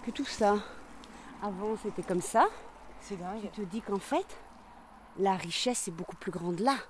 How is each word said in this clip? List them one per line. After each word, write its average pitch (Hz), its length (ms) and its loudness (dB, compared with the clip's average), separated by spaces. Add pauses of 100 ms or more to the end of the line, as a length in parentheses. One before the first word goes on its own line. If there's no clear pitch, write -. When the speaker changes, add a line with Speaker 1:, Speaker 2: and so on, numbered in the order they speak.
Speaker 1:
que 240 80 -4
tout 285 140 -2
ça, 208 320 6 (840)
avant, 208 400 0
c'était 185 220 -2
comme 180 180 2
ça, 233 240 8 (560)
Speaker 2:
C'est 202 160 -6
dingue. 190 360 -4
Speaker 1:
tu 214 80 -4
te 202 80 -2
dis 214 120 -2
qu'en 202 180 0
fait, 320 260 2 (920)
la 190 180 6
richesse 185 520 0
est 180 40 -4
beaucoup 170 240 -6
plus - 160 -4
grande 170 280 0
là 254 180 6 (120)